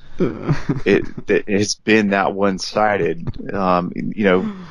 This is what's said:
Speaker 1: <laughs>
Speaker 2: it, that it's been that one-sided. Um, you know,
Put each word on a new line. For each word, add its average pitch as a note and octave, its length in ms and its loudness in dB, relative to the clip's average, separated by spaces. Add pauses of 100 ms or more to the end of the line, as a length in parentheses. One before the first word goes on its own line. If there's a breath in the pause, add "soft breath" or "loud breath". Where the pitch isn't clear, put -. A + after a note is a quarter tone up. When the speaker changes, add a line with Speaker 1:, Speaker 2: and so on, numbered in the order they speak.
Speaker 1:
<laughs> - 140 -6
Speaker 2:
it, - 1080 0
that - 200 2
it's G#2 280 0
been G#2+ 340 2
that G2 260 2
one-sided. F#2+ 1200 -2
Um, F#2 400 2
you - 300 -4
know, F#2+ 280 2 (180)